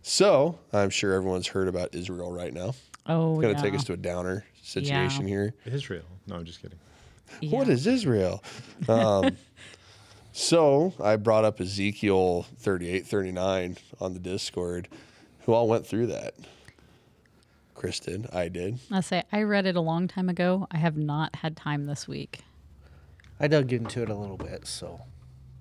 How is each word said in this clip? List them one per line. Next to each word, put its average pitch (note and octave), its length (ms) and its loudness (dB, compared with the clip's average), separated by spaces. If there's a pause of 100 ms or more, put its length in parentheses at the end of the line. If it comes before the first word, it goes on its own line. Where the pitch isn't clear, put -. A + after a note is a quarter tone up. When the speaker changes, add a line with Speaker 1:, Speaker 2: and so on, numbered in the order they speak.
Speaker 1:
so, E3+ 560 4 (140)
I'm G2+ 160 4
sure G2 240 0
everyone's F#2 360 0
heard F#2+ 200 0
about F2+ 260 -4
Israel F2+ 380 -8
right F2 220 -8
now. F2+ 180 -6 (320)
Speaker 2:
Oh, D#3+ 300 2
Speaker 1:
It's D#3 80 0
gonna G#2 180 2
take C#3 140 0
Speaker 2:
yeah. G2 40 0
Speaker 1:
us - 60 -2
to - 80 -6
a F2 60 -4
downer F2+ 480 -4 (160)
situation C#3 680 -2
Speaker 2:
Yeah. G2 60 -2
Speaker 1:
here. G2+ 200 -2 (120)
Speaker 3:
Israel. A#2 380 -8 (220)
No, F#2+ 100 -10
I'm E2+ 100 -10
just E2+ 160 -18
kidding. - 160 -18 (720)
Speaker 1:
What C4 160 2
Speaker 2:
Yeah. F3 80 6
Speaker 1:
is C3 120 2
Israel? A#2 560 2 (460)
Um, G#2 480 4 (480)
<laughs> - 480 -20
so, D#3+ 680 4
I G#2+ 140 4
brought A2 280 4
up G#2+ 160 0
Ezekiel F#2+ 840 2 (120)
thirty-eight, F2+ 480 -2
thirty-nine F#2 680 -2 (240)
on F#2 140 -4
the F2+ 60 -10
Discord. F2+ 680 -6 (520)
Who A#2+ 120 2
all A2+ 160 4
went A2+ 180 2
through A2+ 200 -2
that? - 280 -6 (1400)
Chris - 260 -6
did. G2+ 320 -8
I F2 160 -2
did. F2+ 300 -6 (120)
Speaker 2:
I F#3+ 100 0
say, F3 300 -2
I G#3+ 120 0
read G3+ 240 0
it F3+ 100 0
a F3 60 2
long E3 260 0
time F#3 220 -2
ago. F3+ 400 0
I E3 80 -2
have D#3 180 2
not D3+ 400 -2
had D#3+ 220 -6
time D3 280 -4
this C#3+ 220 -8
week. C#3+ 320 -10 (1000)
Speaker 4:
I D3 100 2
dug C#3 240 4
into A#2 300 -2
it A2 60 -4
a G#2+ 60 -2
little G2+ 240 -8
bit, - 280 -12
so. - 360 -12 (580)